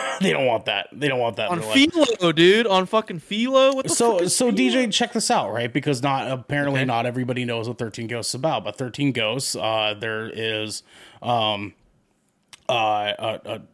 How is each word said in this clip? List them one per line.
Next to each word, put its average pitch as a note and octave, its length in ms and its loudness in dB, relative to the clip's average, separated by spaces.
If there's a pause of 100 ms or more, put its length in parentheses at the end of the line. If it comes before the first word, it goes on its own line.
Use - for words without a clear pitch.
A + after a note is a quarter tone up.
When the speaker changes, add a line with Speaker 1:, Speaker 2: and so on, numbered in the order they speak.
(220)
Speaker 1:
They F#3+ 100 2
don't D3 140 2
want A2+ 200 0
that. G2+ 280 -4
They C#3 160 -2
don't B2+ 100 0
want A#2 160 0
that A2+ 120 -2
in F3+ 60 0
Speaker 2:
On E3+ 60 -2
Speaker 1:
their G#2+ 100 -6
life. C4+ 220 4 (280)
Speaker 2:
Philo, F3 120 2
dude. F3+ 340 6
On F#3+ 200 2
fucking A3 340 -2
Philo. C4 540 2
What C4 140 -4
the F4 60 0
Speaker 1:
So, A#3 200 2
Speaker 2:
fuck F3+ 80 2
is F3+ 140 0
Speaker 1:
so B3+ 160 2
D B3 180 2
J, A#3 140 2
Speaker 2:
Philo? A3+ 80 0
Speaker 1:
check A#3 220 0
this - 160 -2
out, D3+ 220 2
right? A#2+ 200 -2
Because C#3 300 0
not, C3 300 0
apparently C#3 500 -2
Speaker 2:
Okay. C3 40 0
Speaker 1:
not A#2+ 200 0
everybody B2 400 -2
knows A#2 220 -4
what A#2+ 100 -8
Thirteen A2+ 300 -6
Ghosts A#2 240 -6
is - 40 -4
about. C3 280 -2
But G#2 140 -8
Thirteen C3+ 340 -2
Ghosts, A#2+ 440 -2
uh, G#2+ 440 0
there A2 300 -6
is, G#2+ 520 -6 (400)
um, G#2+ 520 0 (960)
uh, - 20 2
uh, G#2+ 760 0
uh, A2+ 140 -8 (140)